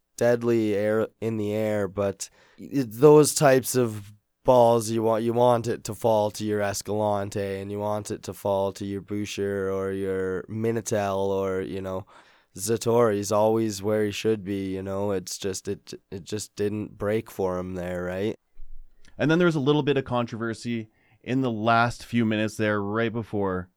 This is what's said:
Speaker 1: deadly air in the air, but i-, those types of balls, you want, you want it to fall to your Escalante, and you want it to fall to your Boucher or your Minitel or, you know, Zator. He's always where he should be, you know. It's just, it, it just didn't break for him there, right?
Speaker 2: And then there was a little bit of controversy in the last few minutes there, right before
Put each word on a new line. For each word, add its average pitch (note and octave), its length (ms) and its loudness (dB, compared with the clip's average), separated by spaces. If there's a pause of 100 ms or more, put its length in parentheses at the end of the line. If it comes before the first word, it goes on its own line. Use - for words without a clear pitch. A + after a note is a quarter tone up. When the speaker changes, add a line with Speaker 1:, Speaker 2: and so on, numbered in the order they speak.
(160)
Speaker 1:
deadly A#2 580 2
air G#2+ 320 2 (140)
in A2+ 160 -4
the G#2 180 -2
air, G#2+ 320 -2
but G2 420 -4 (320)
i-, - 120 -16
those C#3 640 6
types C3 400 4
of G#2+ 360 -2 (320)
balls, A#2 460 6
you A2+ 120 0
want, A2 200 2
you A#2 100 0
want A#2+ 360 4
it F#2+ 160 -4
to A2 100 -8
fall G#2+ 380 2
to G#2+ 120 -8
your G#2 160 0
Escalante, G2+ 1000 -2
and G2 100 -10
you G2+ 80 -6
want G#2 320 -4
it - 140 -10
to F#2+ 100 -10
fall G2 380 -2
to G2+ 120 -10
your G2 160 -6
Boucher G2+ 720 -4
or F#2+ 200 -4
your F#2+ 580 -4
Minitel G#2+ 760 -2
or, F#2+ 320 -2
you F#2+ 200 -6
know, F#2+ 240 -8 (540)
Zator. A2+ 560 2
He's G2+ 160 -2
always G#2+ 500 2
where G#2+ 240 0
he G#2 60 -2
should A2 320 -2
be, G2 320 -4
you F#2+ 80 -6
know. G2 300 -4
It's F2+ 260 -6
just, G2 300 -6
it, - 260 -10 (160)
it - 140 -12
just - 320 -10
didn't G#2 420 -6
break G#2+ 320 -2
for F#2 280 -2
him F#2 180 -8
there, F2+ 260 -6
right? F#2 320 -4 (840)
Speaker 2:
And C3+ 140 0
then E3 80 4
there F3+ 80 4
was E3 100 2
a D3 40 -2
little D3 240 2
bit C#3 120 2
of C3 80 -2
controversy A#2 840 -6 (340)
in C3 200 -2
the B2+ 80 0
last A#2 540 2
few A#2 200 0
minutes A2 320 0
there, G#2+ 260 0
right A2 300 -2
before G2 640 -4